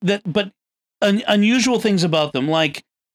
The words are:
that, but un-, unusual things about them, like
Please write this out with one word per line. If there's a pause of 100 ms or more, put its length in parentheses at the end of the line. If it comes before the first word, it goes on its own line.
that, (100)
but (500)
un-,
unusual
things
about
them,
like (320)